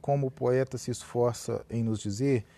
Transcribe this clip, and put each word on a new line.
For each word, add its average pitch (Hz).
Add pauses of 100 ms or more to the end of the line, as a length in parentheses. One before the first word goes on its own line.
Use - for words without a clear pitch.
como 143
o 131
poeta 127
se -
esforça 120
em 117
nos 110
dizer, 113 (120)